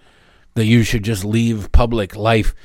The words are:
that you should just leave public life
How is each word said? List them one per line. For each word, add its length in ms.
that 120
you 180
should 180
just 240
leave 460
public 440
life 380